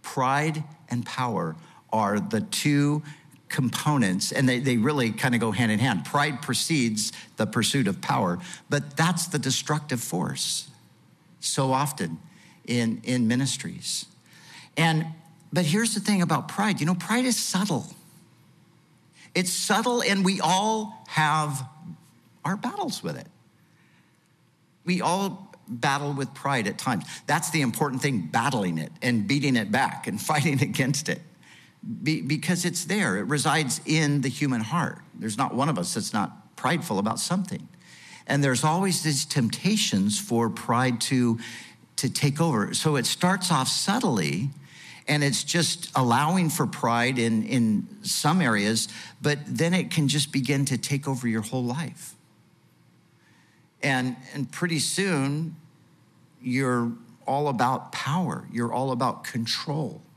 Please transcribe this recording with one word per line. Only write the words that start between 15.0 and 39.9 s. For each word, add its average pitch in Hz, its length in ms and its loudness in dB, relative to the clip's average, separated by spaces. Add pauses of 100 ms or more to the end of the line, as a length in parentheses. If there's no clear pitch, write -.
but 175 120 2
here's 220 280 2
the 202 60 -2
thing 196 220 2
about 147 260 0
pride. 202 320 -2
You 147 60 0
know, 180 100 2
pride 240 300 0
is 247 120 2
subtle. 180 480 -2 (1500)
It's 180 180 2
subtle, 226 500 2
and 196 240 2
we 190 160 2
all 214 680 0
have 151 600 0 (760)
our 185 140 -2
battles 311 460 -6
with 76 140 -6
it. - 100 -16 (1600)
We 180 160 2
all 185 520 -2 (140)
battle 143 460 -2
with 135 200 -4
pride 127 340 0
at 92 100 -4
times. 107 280 -2 (200)
That's 156 240 0
the 156 120 2
important 131 400 0
thing: 113 300 0
battling 113 460 0
it 78 140 -6 (100)
and 117 260 2
beating 139 280 2
it 104 160 0
back - 360 0
and 110 140 -4
<laughs> - 0 -
fighting 147 400 2
against - 480 0
it. - 120 -4 (840)
Be-, 156 180 0
because 165 440 0
it's - 200 -4
there. 165 320 0
It 104 60 -4
resides 147 600 0
in 147 360 2
the 120 80 0
human 123 320 0
heart. 135 380 -2 (140)
There's 107 240 -6
not 135 160 -2
one 135 160 0
of 127 80 0
us 87 160 -4
that's 104 200 -4
not - 420 -6
prideful 131 440 -2
about 110 200 0
something. 175 480 -4 (600)
And 143 160 4
there's 127 200 4
always 170 400 2
these 147 220 0
temptations 113 960 2